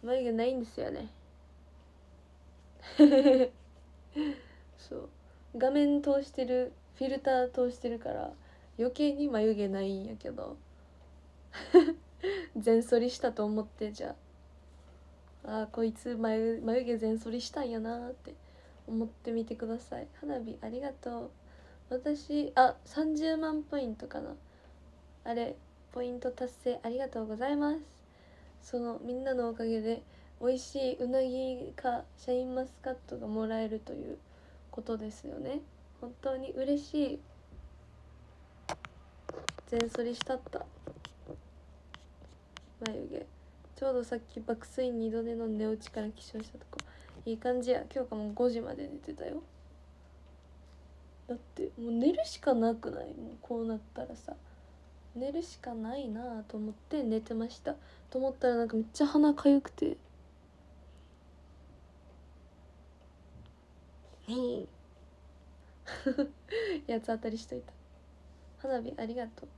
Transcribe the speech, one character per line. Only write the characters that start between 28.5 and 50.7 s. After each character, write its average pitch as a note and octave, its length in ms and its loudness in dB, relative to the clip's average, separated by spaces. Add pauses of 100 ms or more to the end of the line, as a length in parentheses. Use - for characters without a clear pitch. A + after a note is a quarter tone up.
そ - 180 -6
の、 A#3 200 -4
み A#3+ 140 -6
ん B3+ 100 -4
な C4+ 100 0
の B3 160 0
お A#3 40 -4
か A3+ 120 -4
げ A3+ 160 0
で、 A3+ 220 -2 (360)
美 B3 140 2
味 C4 60 0
し C4 340 -2
い - 20 -4
う B3 120 -2
な C4 140 4
ぎ C4 540 -2
か A#3+ 280 -2 (140)
シ - 140 -4
ャ - 20 4
イ B3+ 100 2
ン B3+ 120 -4
マ C4 100 0
ス C4 160 -16
カ C4 100 -4
ッ B3+ 40 -4 (120)
ト A#3+ 120 -10
が A3+ 80 -8
も A3 180 -2
ら A3 160 -2
え A3 80 -2
る G#3+ 100 -4
と - 140 -12
い - 200 -8
う - 40 -12 (540)
こ A#3 100 -10
と A3+ 160 -4
で G#3+ 140 -8
す - 160 -14
よ - 100 -10
ね。 C#4+ 240 -6 (380)
本 B3 200 -10
当 C4 160 -2
に C4 180 -6
嬉 C#4 300 2
し D4 300 0
い。 - 60 -8 (2500)
全 A#3 200 2
剃 A#3 160 -4
り A#3 120 -2
し - 100 -4
た C4 100 -2
っ B3+ 40 -4 (100)
た。 - 160 -8 (2250)
眉 G#3+ 200 -6
毛。 - 200 -10 (480)
ち - 80 -6
ょ C4+ 80 0
う - 20 0
ど B3 100 0
さ A#3+ 120 -6
っ A#3 40 -4
き - 200 -12
爆 A3+ 280 -4
睡 B3+ 240 -2
二 A3+ 200 -2
度 A3+ 100 -2
寝 A#3 140 -4
の A3+ 120 -4
寝 G#3+ 200 -2
落 A3 120 -2
ち - 120 -16
か A3 100 -6
ら G#3+ 80 -4
起 - 240 -16
床 A3 100 -8
し - 80 -14
た - 60 -18
と - 140 -18
こ。 - 80 -14 (440)
い A3+ 100 -6
い A3 40 -8
感 B3 240 -2
じ A#3+ 80 -6
や。 - 240 0
今 C4 100 -4
日 B3 60 -10
か A3+ 60 -8
も G#3+ 180 -6
五 B3 160 2
時 A#3 120 -4
ま A#3+ 120 -8
で C#4+ 140 -10
寝 C#4+ 100 -12
て D4+ 160 -12
た - 140 -10
よ。 D#4+ 160 -8 (1800)